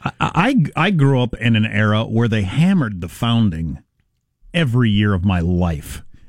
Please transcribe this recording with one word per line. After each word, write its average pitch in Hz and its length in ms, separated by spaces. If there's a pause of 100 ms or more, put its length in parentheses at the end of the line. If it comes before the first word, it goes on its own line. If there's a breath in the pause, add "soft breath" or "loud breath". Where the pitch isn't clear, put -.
I, - 80 (640)
I, 160 120
I 214 40
grew 139 300
up 120 140
in 113 200
an 107 100
era 107 380
where 113 240
they 107 140
hammered 127 580
the 85 80
founding 87 720 (720)
every 123 360
year 104 240
of 87 100
my 95 160
life. 85 640 (260 soft breath)